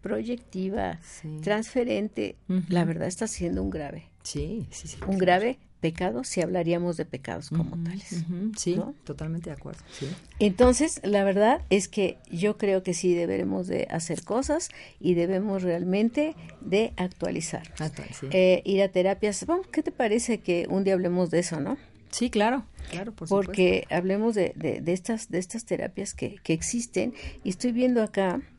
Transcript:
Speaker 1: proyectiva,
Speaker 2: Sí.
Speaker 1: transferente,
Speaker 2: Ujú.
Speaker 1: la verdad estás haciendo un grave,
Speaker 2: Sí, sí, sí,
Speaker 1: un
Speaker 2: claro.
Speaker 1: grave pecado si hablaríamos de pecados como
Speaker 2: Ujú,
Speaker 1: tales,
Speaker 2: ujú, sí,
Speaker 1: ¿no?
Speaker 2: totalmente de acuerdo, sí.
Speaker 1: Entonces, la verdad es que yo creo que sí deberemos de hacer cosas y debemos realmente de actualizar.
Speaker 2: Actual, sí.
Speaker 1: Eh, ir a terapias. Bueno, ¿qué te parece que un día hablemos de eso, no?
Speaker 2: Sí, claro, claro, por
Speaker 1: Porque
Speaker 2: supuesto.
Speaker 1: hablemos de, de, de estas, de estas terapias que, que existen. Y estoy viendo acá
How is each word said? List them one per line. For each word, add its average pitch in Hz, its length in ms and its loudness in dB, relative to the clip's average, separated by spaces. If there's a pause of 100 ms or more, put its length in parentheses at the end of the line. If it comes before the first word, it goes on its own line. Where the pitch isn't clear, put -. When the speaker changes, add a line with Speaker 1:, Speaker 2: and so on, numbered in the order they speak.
Speaker 1:
proyectiva, 196 1000 -4
Speaker 2:
Sí. 156 380 -12
Speaker 1:
transferente, 214 920 -2 (140)
Speaker 2:
Ujú. 185 180 2
Speaker 1:
la 175 160 4
verdad 165 240 0
estás 220 240 -4
haciendo 180 320 -2
un - 60 -2
grave, 156 400 -10 (140)
Speaker 2:
Sí, 160 480 -6
sí, - 180 -14
sí, - 120 -14
Speaker 1:
un 196 160 0
Speaker 2:
claro. - 20 -
Speaker 1:
grave 185 400 4 (220)
pecado 190 420 -2
si - 180 -2
hablaríamos 175 560 0
de 165 80 -4
pecados - 440 -10
como 165 260 0
Speaker 2:
Ujú, 170 80 -4
Speaker 1:
tales, 185 280 -6 (160)
Speaker 2:
ujú, 180 300 -4
sí, 180 180 0
Speaker 1:
¿no? 269 280 -2
Speaker 2:
totalmente 160 480 -8
de 143 40 -10
acuerdo, - 260 -14 (100)
sí. - 160 -10 (320)
Speaker 1:
Entonces, 247 640 4
la 202 200 4
verdad 208 460 4
es 190 180 4
que - 300 0 (140)
yo 202 260 0
creo 190 240 2
que 185 140 -2
sí 180 180 2
deberemos 185 540 0
de - 240 0
hacer 165 320 -4
cosas 277 460 0 (300)
y 180 140 4
debemos 190 480 2
realmente 196 760 2 (260)
de 208 360 0
actualizar. 175 800 -4
Speaker 2:
Actual, 151 300 -6 (120)
sí. 135 120 -8
Speaker 1:
Eh, 185 340 6
ir 196 160 2
a 196 80 4
terapias. 190 560 0
Bueno, 349 160 0 (100)
¿qué 311 120 0
te - 80 -4
parece 226 480 0
que 175 300 0
un 196 140 2
día 190 120 4
hablemos 180 340 2
de 165 100 4
eso, 170 200 -2
no? 208 180 -2 (320)
Speaker 2:
Sí, 240 220 -2
claro, 233 340 2 (240)
claro, 196 240 -8
por 165 140 -10
Speaker 1:
Porque 185 540 4
Speaker 2:
supuesto. - 140 -4
Speaker 1:
hablemos 202 380 2
de, 196 220 2
de, 143 260 -4
de 165 120 0
estas, 220 360 -4
de - 80 -2
estas 185 280 -6
terapias - 500 -4
que, 202 280 -6
que 165 100 2
existen. 233 600 -2 (300)
Y 214 60 -2
estoy 233 240 -2
viendo 247 280 4
acá 196 400 2 (180)